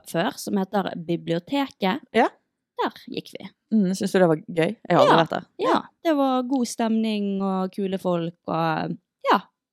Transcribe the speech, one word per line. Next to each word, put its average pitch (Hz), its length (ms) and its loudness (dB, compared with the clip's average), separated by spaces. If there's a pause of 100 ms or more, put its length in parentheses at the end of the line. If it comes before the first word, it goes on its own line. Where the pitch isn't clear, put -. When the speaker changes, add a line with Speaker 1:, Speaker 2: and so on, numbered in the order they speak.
Speaker 1:
før, - 320 -4
som 208 180 -6
heter 190 360 -2 (120)
Biblioteket. 175 960 -4 (140)
Speaker 2:
Ja. 240 140 4 (500)
Speaker 1:
Der 453 140 -4 (180)
gikk - 220 -12
vi. - 180 -16 (240)
Speaker 2:
Mm, 190 200 4
synes 196 180 -4
du 196 80 4
det 180 80 8
var 160 80 2
gøy? 170 400 -2 (120)
Jeg 175 80 4
har 139 40 8
aldri - 160 8
Speaker 1:
Ja. 165 80 4
Speaker 2:
vært 151 60 -6
der. - 160 -6 (120)
Speaker 1:
Ja, 466 240 0 (220)
det 320 120 2
var 262 280 0
god 247 220 -2
stemning 214 760 -2
og 190 300 -2
kule 190 260 -4
folk 170 360 -2 (120)
og, 165 500 -2 (360)
ja. 185 80 4 (320)